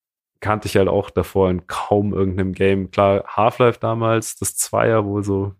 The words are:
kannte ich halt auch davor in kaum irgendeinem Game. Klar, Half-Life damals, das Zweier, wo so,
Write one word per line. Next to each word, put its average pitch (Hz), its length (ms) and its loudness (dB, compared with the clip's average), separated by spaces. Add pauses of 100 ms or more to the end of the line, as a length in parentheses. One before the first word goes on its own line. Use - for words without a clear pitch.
(400)
kannte 107 280 -2
ich - 80 -2
halt 98 140 4
auch 95 200 -2
davor 95 400 0
in 90 180 -4
kaum 104 460 -2
irgendeinem 95 400 -2
Game. 98 380 0
Klar, 98 360 2
Half-Life 113 520 2
damals, 113 560 -2
das - 220 -8
Zweier, 110 480 0
wo 101 160 -2
so, 98 380 -2